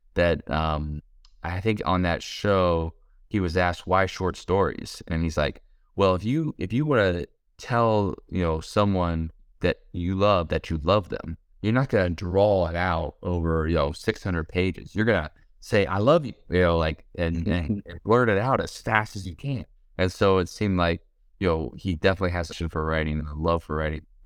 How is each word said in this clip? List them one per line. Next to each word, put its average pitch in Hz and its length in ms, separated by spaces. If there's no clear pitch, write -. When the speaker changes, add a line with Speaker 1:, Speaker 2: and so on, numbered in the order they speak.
Speaker 1:
that, 85 360
um, 76 520
I 90 160
think 107 240
on 90 180
that 85 200
show, 87 720
he 107 120
was 87 160
asked, 87 300
"Why 92 200
short 90 300
stories?" - 720
And 82 140
he's 82 140
like, 73 260
"Well, 95 180
if 90 100
you, 151 340
if 92 140
you 139 140
wanna 98 400
tell, 110 560
you 92 120
know, 80 180
someone 87 720
that - 200
you 90 220
love, 95 340
that 82 220
you 82 120
love 92 280
them, - 260
you're 107 100
not 131 180
gonna 92 200
draw 95 580
it 82 80
out 85 460
over, 82 460
you 82 80
know, 73 160
six - 300
hundred 85 260
pages. 90 460
You're 107 120
gonna 92 240
say, 104 260
'I 95 120
love 143 280
you,' - 80
you 90 120
know, 85 160
like, 80 260
and, 85 300
and, 87 360
Speaker 2:
<laughs> - 40
Speaker 1:
and 85 180
blurt 117 240
it 98 100
out 135 220
as - 200
fast 110 360
as 95 100
you 85 100
can." 139 280
And 92 120
so 95 280
it 87 100
seemed 98 300
like, 87 240
you 95 80
know, 80 280
he 90 200
definitely 92 360
has 87 180
a - 40
passion 82 140
for 78 160
writing 78 340
and 76 100
a 76 60
love 82 300
for 78 120
writing. 78 280